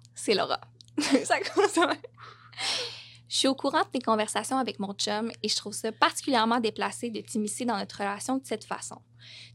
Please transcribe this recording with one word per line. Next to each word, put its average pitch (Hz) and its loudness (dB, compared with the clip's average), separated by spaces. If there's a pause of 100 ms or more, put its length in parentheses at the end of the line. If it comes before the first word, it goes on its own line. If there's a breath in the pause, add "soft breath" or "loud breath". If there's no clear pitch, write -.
(140)
c'est - 2
Laura. - 0 (360)
<laughs> 285 4
Ça 330 2
commence - 4
à « 339 4 (1400 loud breath)
Je - -4
suis 269 4
au 269 4
courant 277 0
de - 0
tes 269 -2
conversations 220 0
avec 233 -2
mon 196 -4
chum 214 -2 (140)
et 214 -2
je - 0
trouve 214 -6
ça - -4
particulièrement 240 4
déplacé 214 -2
de 208 -8
t'immiscer 214 -4
dans 226 0
notre 196 -8
relation 208 -2
de 262 -6
cette 214 -6
façon. - -10 (580 loud breath)